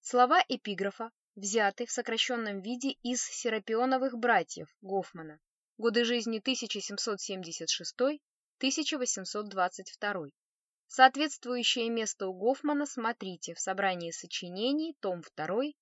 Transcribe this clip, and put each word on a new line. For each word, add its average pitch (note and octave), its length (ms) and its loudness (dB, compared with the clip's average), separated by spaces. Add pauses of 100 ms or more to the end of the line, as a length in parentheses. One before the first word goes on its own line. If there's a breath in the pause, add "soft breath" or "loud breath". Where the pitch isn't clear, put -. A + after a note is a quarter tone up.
Слова B3 460 6
эпиграфа G3+ 640 -4 (240)
взяты G3+ 500 0
в - 60 -10
сокращенном A3+ 680 -2
виде B3 320 -4 (100)
из B3 180 -2
«Серапионовых A#3+ 960 0
братьев» G3 640 2
Гофмана. F3+ 580 -6 (380)
Годы A#3 260 4
жизни A3+ 360 0
тысяча A#3 420 -2
семьсот G3+ 400 -4
семьдесят E3+ 480 -8
шестой, C4+ 540 0 (340)
тысяча C#4 400 0
восемьсот G#3 500 -4
двадцать F#3+ 440 -2
второй. F#3 420 -4 (540)
Соответствующее B3 1040 4
место A3 340 -2
у F#3 80 -4
Гофмана C#4 540 2
смотрите F#3+ 680 -6
в - 60 -14
собрании F#3 500 -2
сочинений, A3+ 920 -4
том F3+ 220 -2
второй G#3 600 -4